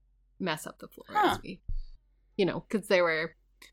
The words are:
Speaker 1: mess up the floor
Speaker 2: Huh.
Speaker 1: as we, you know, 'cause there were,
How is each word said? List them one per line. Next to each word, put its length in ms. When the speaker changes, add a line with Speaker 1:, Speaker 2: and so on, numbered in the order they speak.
Speaker 1:
mess 280
up 120
the 80
floor 220
Speaker 2:
Huh. 260
Speaker 1:
as 80
we, 180
you 100
know, 160
'cause 260
there 160
were, 320